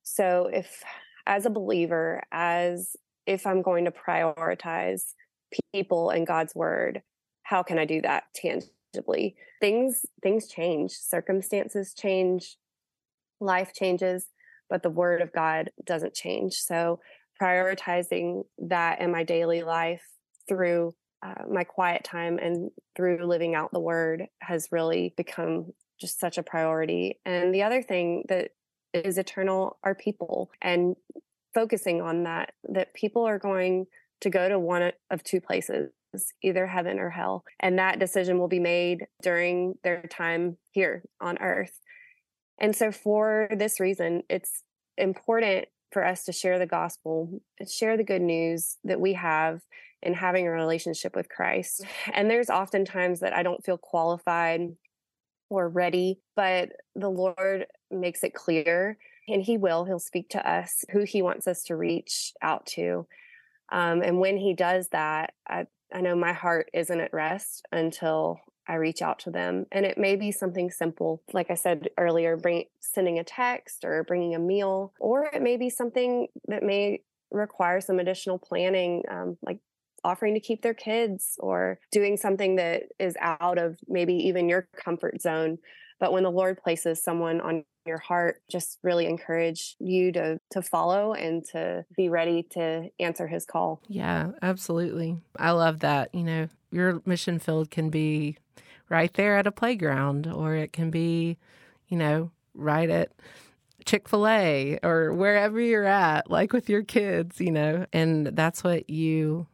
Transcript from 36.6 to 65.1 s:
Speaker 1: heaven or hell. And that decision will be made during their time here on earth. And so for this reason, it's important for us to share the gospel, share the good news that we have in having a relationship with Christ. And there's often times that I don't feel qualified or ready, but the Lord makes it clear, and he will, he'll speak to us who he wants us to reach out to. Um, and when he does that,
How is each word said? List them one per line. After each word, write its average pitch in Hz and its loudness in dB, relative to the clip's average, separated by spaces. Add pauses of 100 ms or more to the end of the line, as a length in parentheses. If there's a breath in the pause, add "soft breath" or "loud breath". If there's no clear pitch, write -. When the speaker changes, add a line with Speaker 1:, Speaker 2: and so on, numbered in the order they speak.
Speaker 1:
heaven 180 -2
or 175 -4
hell. 180 -4 (160 loud breath)
And 185 2
that 185 2
decision 180 2
will 180 2
be 180 2
made 175 0 (160)
during 180 0
their 175 0
time 170 -2 (140)
here 175 0 (180)
on 175 -4
earth. 185 -4 (800 loud breath)
And 214 2
so 220 0
for 214 2
this 180 -2
reason, 175 0
it's - -6 (340)
important 196 0 (260)
for 196 0
us 185 0
to 180 -6
share 185 0
the 180 2
gospel, 170 -4 (320)
share 226 0
the 220 2
good 190 2
news 165 0
that 190 -2
we 190 2
have 165 0 (400 loud breath)
in 175 0
having 180 0
a 165 0
relationship 165 -2
with - -4
Christ. - -4 (260 loud breath)
And 208 2
there's 233 2
often 196 0
times 180 -2
that - -2
I 175 0
don't 180 -2
feel 180 0
qualified 170 0 (760)
or 180 0
ready, 180 2 (160)
but 185 2 (260)
the 202 -2
Lord 185 0 (240)
makes 180 -4
it - -4
clear, 170 0 (300 soft breath)
and 196 2
he 226 2
will, 180 2
he'll 185 -2
speak - -8
to - -2
us 175 -2
who 202 2
he 202 0
wants - -2
us 180 -4
to 165 -6
reach - -4
out - -2
to. 87 -4 (640 soft breath)
Um, 170 2
and 175 2
when 190 4
he 196 2
does 180 2
that, 156 -2 (140)